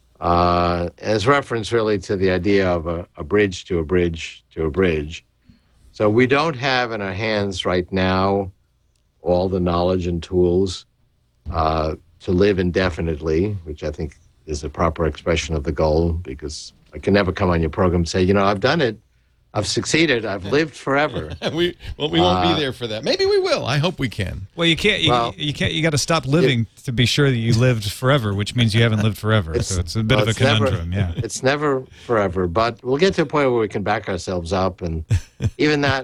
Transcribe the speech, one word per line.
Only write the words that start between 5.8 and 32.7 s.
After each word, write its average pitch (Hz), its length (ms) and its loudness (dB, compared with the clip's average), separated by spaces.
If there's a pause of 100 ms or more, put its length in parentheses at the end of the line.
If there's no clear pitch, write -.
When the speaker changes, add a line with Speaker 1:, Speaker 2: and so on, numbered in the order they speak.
Speaker 1:
So 107 180 0
we 120 160 4
don't 147 300 0
have 123 360 -2
in 110 100 -6
our 98 120 -6
hands 101 520 -2
right 92 260 -2
now 95 600 0 (720)
all 90 280 0
the 92 100 -2
knowledge 87 480 0
and 85 160 -4
tools, 90 640 0 (640)
uh, 80 440 -2 (260)
to 101 100 -4
live 95 260 4
indefinitely, 87 1080 0
which 73 200 -12
I 78 80 -4
think 80 260 -8 (300)
is 76 140 -6
the 85 80 -8
proper 82 360 -2
expression 80 500 -2
of 76 100 -2
the 82 60 -2
goal, 80 420 2
because 73 600 -10 (220)
I - 20 -14
can 95 160 2
never 98 180 4
come 92 200 0
on 85 100 2
your 78 80 0
program 90 320 2
and 82 80 -2
say, 95 140 0
"You 95 100 4
know, 98 120 4
I've 101 140 0
done 139 220 2
it." 110 160 0 (600)
I've 104 100 -2
succeeded. 131 560 0
I've 98 220 -6
lived 147 300 0
forever. 143 560 -2 (100)
Speaker 2:
<laughs> 160 160 -4
We, 175 180 -2 (220)
well, 147 120 -4
we 165 100 2
won't 180 240 2
be 180 100 2
Speaker 1:
Uh, 151 60 0
Speaker 2:
there 135 140 -2
for 120 140 -8
that. 110 160 -6
Maybe 381 220 0
we 403 140 2
will. 320 260 0
I 139 200 0
hope 180 120 -2
we 127 120 -2
can. 90 260 -6 (200)
Speaker 3:
Well, 170 120 0
you 165 80 4
can't, - 260 0
you, 160 80 2
Speaker 1:
Well, 120 260 2
Speaker 3:
you 151 180 -6
can't, 175 200 -2
you 160 80 -2
gotta 156 160 0
stop 156 300 0
living 135 480 2
Speaker 1:
it - 100 -20
Speaker 3:
to 131 60 -6
be 120 160 2
sure 143 240 2
that 123 60 0 (100)
you 117 60 4
lived 117 380 2
forever, 127 440 0
which 101 200 -4
means 113 200 2
you 117 80 4
haven't 110 180 2
lived 107 160 0
forever. 104 380 0
Speaker 1:
It's, - 140 -2
Speaker 3:
So 92 100 -2
it's - 160 -4
a 113 80 0
bit 104 120 2
Speaker 1:
well, - 80 4
Speaker 3:
of 107 40 2
a 113 40 0
Speaker 1:
it's 101 80 -4
never, 131 260 4
Speaker 3:
conundrum, 87 280 -2
yeah. 95 200 0
Speaker 1:
<laughs> - 120 -4
it's - 160 -8
never 139 420 0 (220)
forever, 95 420 0
but 110 360 0